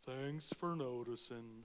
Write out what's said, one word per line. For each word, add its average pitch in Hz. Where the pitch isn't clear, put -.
Thanks 139
for 170
noticing. 120